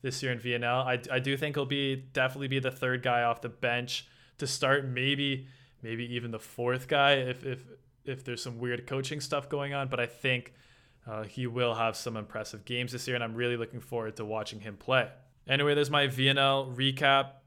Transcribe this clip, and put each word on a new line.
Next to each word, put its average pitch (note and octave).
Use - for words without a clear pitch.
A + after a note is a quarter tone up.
this C3
year C3
in A#2+
V A#2+
N A#2+
L. B2
I, B2+
I B2+
do C#3
think C#3+
he'll C#3
be, C#3
definitely C3
be C3+
the C3
third B2+
guy A#2+
off A#2
the B2
bench B2
to C#3+
start, C#3
maybe, C3+
maybe A#2
even A#2+
the A2
fourth B2+
guy C#3+
if, B2+
if, B2+
if C3
there's A#2+
some A#2
weird B2
coaching C#3
stuff C#3
going C#3+
on. C#3
But B2+
I A#2+
think, B2
uh, G#2+
he B2
will A#2+
have A2+
some A2+
impressive G#2+
games B2
this B2+
year, B2
and A#2+
I'm A2+
really A#2+
looking A#2
forward A2
to A2
watching G#2+
him G#2
play. B2+
Anyway, C#3+
there's C#3+
my C#3+
V C3
N C#3
L C3+
recap. C3+